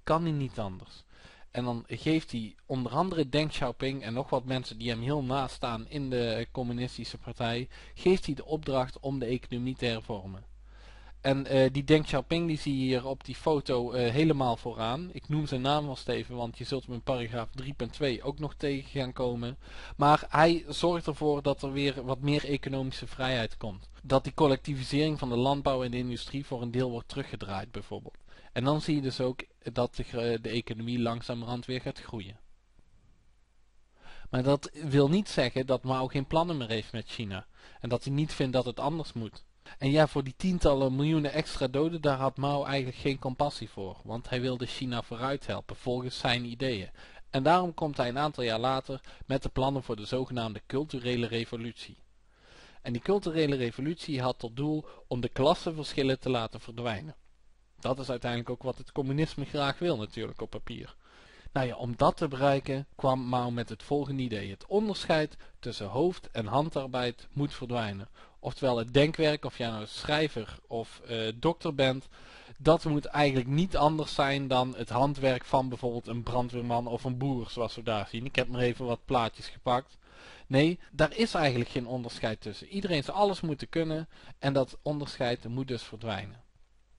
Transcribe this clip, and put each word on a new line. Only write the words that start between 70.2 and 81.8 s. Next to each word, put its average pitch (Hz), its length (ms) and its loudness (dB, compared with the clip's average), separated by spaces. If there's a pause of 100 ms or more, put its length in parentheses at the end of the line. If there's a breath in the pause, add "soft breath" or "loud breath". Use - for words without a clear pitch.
of, - 400 -8
eh, 113 280 -2
dokter 160 400 0
bent, 135 320 2 (500 loud breath)
dat 156 280 6
moet 147 200 2
eigenlijk 135 440 4
niet 156 280 4
anders 151 360 4
zijn 139 340 2
dan 127 280 4
het 113 140 -6
handwerk 131 560 2
van 131 240 2
bijvoorbeeld 120 380 -4
een 117 160 -4
brandweerman 120 640 0
of 117 160 -4
een 127 140 -2
boer, 123 320 0
zoals - 260 -4
we 117 80 -10
daar 107 240 0
zien. 117 180 -6
Ik 131 100 -4
heb 127 120 2
maar 123 140 0
even 123 240 2
wat 120 200 -2
plaatjes 117 420 0
gepakt. - 500 0 (500 loud breath)
Nee, 151 320 6 (120)
daar 156 240 4
is 226 180 2
eigenlijk 131 360 2
geen 123 180 -4